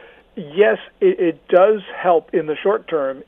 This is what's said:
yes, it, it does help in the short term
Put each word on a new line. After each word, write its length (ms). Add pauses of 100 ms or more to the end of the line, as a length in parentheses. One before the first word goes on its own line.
(360)
yes, 420 (240)
it, 180
it 280
does 340 (160)
help 340
in 140
the 160
short 260
term 400